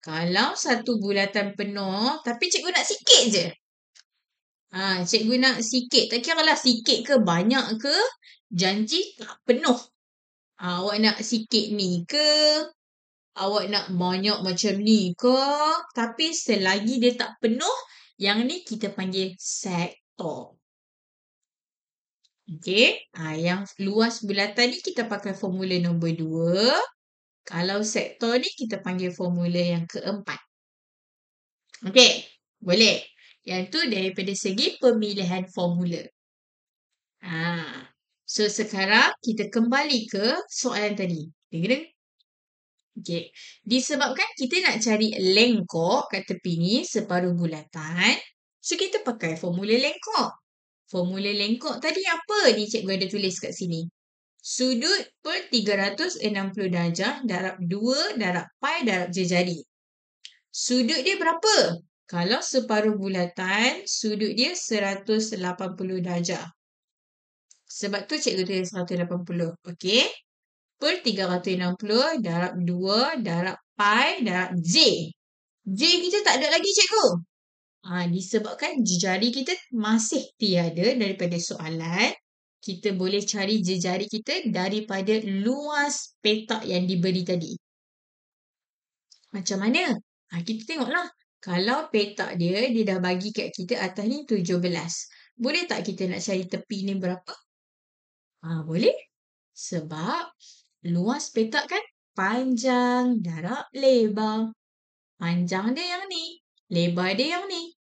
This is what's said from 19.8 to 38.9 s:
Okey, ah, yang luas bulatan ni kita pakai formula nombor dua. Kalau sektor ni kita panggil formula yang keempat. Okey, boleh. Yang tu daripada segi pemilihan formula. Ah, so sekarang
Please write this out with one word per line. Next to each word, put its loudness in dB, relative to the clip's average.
Okey, 2
ah, -4
yang 0
luas 2
bulatan 0
ni -6
kita -4
pakai -4
formula -2
nombor 2
dua. 2
Kalau -2
sektor -2
ni 0
kita -6
panggil -4
formula 0
yang 0
keempat. -8
Okey, 8
boleh. 4
Yang -4
tu -4
daripada -2
segi -2
pemilihan 2
formula. -2
Ah, -6
so 0
sekarang 2